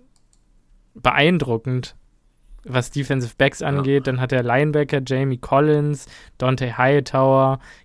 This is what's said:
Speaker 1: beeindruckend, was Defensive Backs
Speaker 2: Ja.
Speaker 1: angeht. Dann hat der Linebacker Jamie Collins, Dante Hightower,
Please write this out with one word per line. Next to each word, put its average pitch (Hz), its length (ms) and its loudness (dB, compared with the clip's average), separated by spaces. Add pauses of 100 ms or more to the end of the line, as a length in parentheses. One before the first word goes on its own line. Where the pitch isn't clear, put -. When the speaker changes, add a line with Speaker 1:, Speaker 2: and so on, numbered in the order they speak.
(920)
Speaker 1:
beeindruckend, 127 1000 -2 (680)
was 127 260 -2
Defensive 131 480 -4
Backs 135 220 0
Speaker 2:
Ja. 151 80 -6
Speaker 1:
angeht. 139 400 0
Dann 127 140 -2
hat 127 100 -4
der 127 120 0
Linebacker 143 600 0
Jamie 131 320 -2
Collins, 147 720 0 (300)
Dante 127 400 -2
Hightower, 135 840 2 (260)